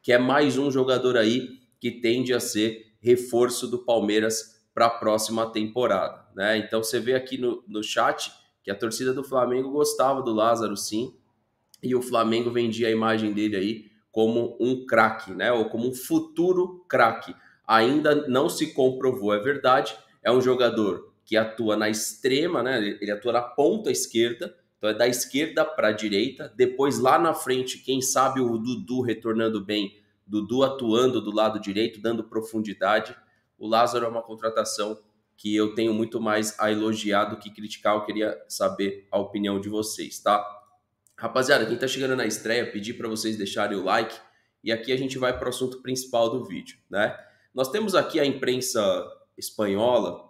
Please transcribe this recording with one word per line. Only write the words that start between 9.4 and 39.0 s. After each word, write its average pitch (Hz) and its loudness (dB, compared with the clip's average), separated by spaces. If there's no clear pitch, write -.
gostava 139 2
do 117 -2
Lázaro, 110 2
sim, 110 -6
e 127 -2
o 120 2
Flamengo 117 0
vendia 117 0
a - 2
imagem 110 0
dele 104 0
aí 104 -4
como 113 0
um 127 -2
craque, 110 2
né? 101 0
Ou 113 2
como 117 -4
um 127 -2
futuro 180 0
craque. 123 2
Ainda 147 4
não 131 2
se 160 -2
comprovou, 127 2
é 104 2
verdade. 131 2
É 110 2
um 127 6
jogador 113 2
que 107 0
atua 110 0
na 107 0
extrema, 131 0
né? 127 0
Ele, 104 -4
ele 104 -6
atua 107 -2
na 120 2
ponta 123 0
esquerda, - -2
então 107 -2
é 107 0
da 117 4
esquerda 147 -2
pra 107 0
direita. 110 -2
Depois, 127 2
lá 131 4
na 165 2
frente, 127 -4
quem 131 -2
sabe 127 2
o 117 0
Dudu 120 -4
retornando 110 -2
bem, 101 -4
Dudu 107 0
atuando 117 2
do 104 -6
lado 107 0
direito, 104 -4
dando 110 -2
profundidade. 107 -2
O 107 -10
Lázaro 117 2
é - -2
uma 113 -4
contratação 110 -4
que 104 -4
eu 107 2
tenho 113 0
muito 113 -2
mais 107 -2
a 107 2
elogiar 107 0
do 110 -8
que - -18
criticar. 104 -2
Eu 107 -2
queria 107 -4
saber 98 -4